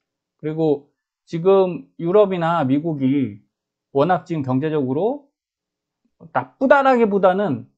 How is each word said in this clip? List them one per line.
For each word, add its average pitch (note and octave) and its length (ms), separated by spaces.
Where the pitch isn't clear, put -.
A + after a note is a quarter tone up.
그리고 D#3 540
지금 F3+ 640
유럽이나 E3+ 640
미국이 C3+ 760
워낙 E3+ 340
지금 D#3+ 160
경제적으로 D3+ 840
나쁘다라기보다는 G3+ 1300